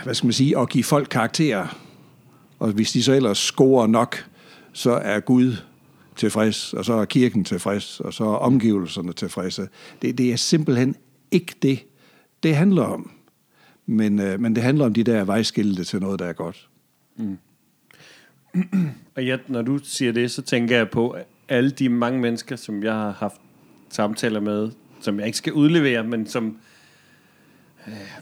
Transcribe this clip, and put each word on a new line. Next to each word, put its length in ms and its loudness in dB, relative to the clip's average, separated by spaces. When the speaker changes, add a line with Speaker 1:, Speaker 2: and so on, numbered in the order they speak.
Speaker 1:
hvad 100 -6
skal 120 -2
man 60 4
sige, 260 2
at 100 0
give 160 0
folk 260 0
karakterer. 680 -2
Og 140 -2
hvis 200 0
de 100 0
så 100 4
ellers 260 2
scorer 480 4
nok, 380 0
så 200 -2
er 280 -2
Gud 360 2
tilfreds, 580 0
og 100 -6
så 80 -2
er 120 2
kirken 400 2
tilfreds, 560 -6
og 140 -8
så 100 -4
er 120 0
omgivelserne 760 0
tilfredse. 560 -6
Det, 160 -2
det 140 2
er 40 -2
simpelthen 580 2
ikke 320 0
det, 160 2
det 140 4
handler 260 4
om. 280 -4
Men, 340 2
øh, 200 -2
men 140 0
det 80 0
handler 240 2
om 80 0
de 100 2
der 200 2
vejskilte 600 0
til 160 -4
noget, 180 -4
der 80 -6
er 60 -6
godt. 360 -10
Speaker 2:
Mm. 220 -8
<clears throat> 380 0
Og 100 -4
jeg, 120 0
når 140 -2
du 160 -2
siger 340 -2
det, 180 0
så 120 -8
tænker 340 2
jeg 140 2
på 260 0
alle 220 2
de 180 0
mange 320 0
mennesker, 360 -2
som 260 -8
jeg 120 -2
har 160 -4
haft 260 -6
samtaler 500 -2
med, 300 -2
som 180 -4
jeg 80 -6
ikke 120 -6
skal 140 -4
udlevere, 520 4
men 220 -4
som, 320 -6
øh, 40 -14